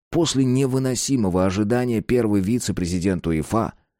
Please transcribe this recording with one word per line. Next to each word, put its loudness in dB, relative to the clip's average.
После 0
невыносимого 0
ожидания 0
первый 2
вице-президент -2
уефа -2